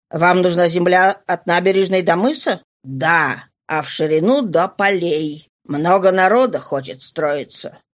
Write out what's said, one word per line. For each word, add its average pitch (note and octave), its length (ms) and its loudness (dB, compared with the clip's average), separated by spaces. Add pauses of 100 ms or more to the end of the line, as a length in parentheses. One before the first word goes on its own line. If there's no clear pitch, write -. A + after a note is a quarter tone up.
(100)
Вам F3+ 320 2
нужна F3 260 2
земля F3+ 580 2
от F3+ 200 -4
набережной F#3 560 0
до E3+ 140 0
мыса? A#3 460 -2 (200)
Да, C#3 600 -2 (220)
а D#3 160 -4
в - 60 -12
ширину E3+ 540 0
до F3+ 260 0
полей. D#3+ 840 -4 (140)
Много F3+ 480 2
народа F#3+ 480 2
хочет C#3 420 -8
строиться». - 760 -6 (180)